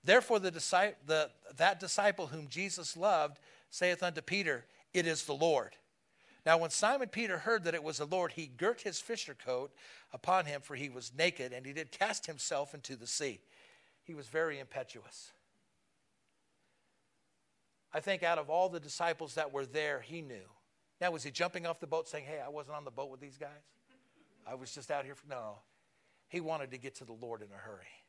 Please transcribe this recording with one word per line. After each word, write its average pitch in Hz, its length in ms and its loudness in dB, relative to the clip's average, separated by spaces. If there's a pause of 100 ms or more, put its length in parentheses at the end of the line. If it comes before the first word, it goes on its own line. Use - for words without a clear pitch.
"Therefore 220 340 8
the 190 140 2
disci-, 180 440 2 (100)
the, 156 260 2 (240)
that 175 240 6
disciple 196 480 2
whom 147 200 -8
Jesus 170 480 -4
loved 165 440 4 (300)
saith 180 320 2
unto 165 200 -2
Peter, 165 460 0 (260)
'It 175 140 4
is 156 180 0
the 143 100 -2
Lord.' 143 400 4 (720)
Now 160 120 8
when 165 120 2
Simon 247 400 2
Peter 202 300 -2
heard 208 260 2
that 170 100 2
it 151 80 -4
was 151 140 -4
the 147 80 -2
Lord, 175 260 2
he 160 160 -8
girt 175 340 0
his 185 200 -4
fisher 185 340 -6
coat 127 400 -2 (380)
upon 180 320 2
him, 143 160 -6
for 139 160 -10
he 143 100 -4
was 123 260 -10
naked, 147 380 2
and 131 140 -10
he 139 80 -10
did 151 180 -8
cast - 340 -2
himself 143 480 -2
into 135 220 -12
the 117 100 -16
sea." 120 360 -4 (600)
He 170 100 -14
was 143 160 -14
very 160 280 0
impetuous. 127 760 -12 (2500)
I 156 80 -2
think 185 240 0
out 170 140 4
of 147 120 -4
all 180 200 4
the 170 100 -4
disciples 160 560 -2
that 151 160 0
were 139 140 -2
there, 143 340 0
he 147 220 -10
knew. 110 280 -14 (520)
Now, 175 100 2
was 151 120 -6
he 143 80 -6
jumping 175 340 -2
off 165 160 -2
the 165 60 -8
boat 160 200 0
saying, 151 160 -8
"Hey, 147 160 -8
I 127 80 -8
wasn't 147 300 -8
on 147 80 -10
the 131 60 -10
boat 135 180 -8
with 131 100 -16
these 139 180 -18
guys? 147 260 -14 (840)
I 123 100 -8
was 127 180 -10
just 135 160 -12
out 143 140 0
here 139 120 -12
for," 143 120 -20
no. 110 340 -8 (680)
He 175 100 -4
wanted 156 320 -4
to 131 60 -10
get 131 180 -10
to - 80 -14
the 123 80 -16
Lord 113 300 -8
in 101 100 -14
a 98 60 -16
hurry. 98 520 -16